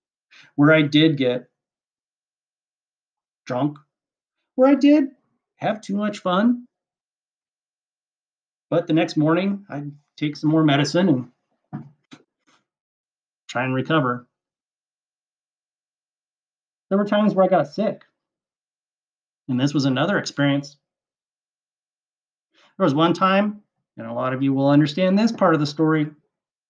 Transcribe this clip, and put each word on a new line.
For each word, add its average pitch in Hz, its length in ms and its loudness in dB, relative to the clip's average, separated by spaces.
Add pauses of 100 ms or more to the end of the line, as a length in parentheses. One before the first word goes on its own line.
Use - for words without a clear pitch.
(540)
where 147 180 4
I 156 80 4
did 151 380 2
get 123 320 -4 (1900)
drunk, 139 320 -4 (760)
where 262 160 4
I 294 40 4
did 285 340 4 (480)
have 208 260 -4
too 196 140 -6
much 208 240 -4
fun. 220 460 0 (2000)
But 165 160 -2
the 160 80 -2
next 165 240 -2
morning, 180 500 0
I'd 147 240 -12 (240)
take 151 200 -6
some 151 120 -4
more 160 160 2
medicine 147 680 0 (420)
and - 120 -14 (1600)
try 123 160 -6
and 131 100 -4
recover. 131 520 -2 (2500)
There 196 80 0
were 202 80 0
times 208 300 0
where 185 100 2
I 185 40 2
got 170 200 0
sick. - 340 -6 (1500)
And 123 120 -2
this 139 140 -2
was 135 100 0
another 139 320 0
experience. 143 640 -4 (2000)
There 190 60 0
was 143 100 2
one 165 180 2
time, 196 480 0 (380)
and 117 80 -12
a 113 60 -12
lot 127 200 -4
of 131 100 -4
you 135 120 0
will 139 160 0
understand 170 480 2
this 226 120 2
part 175 240 0
of 147 60 0
the 147 60 -2
story, 156 440 -2 (600)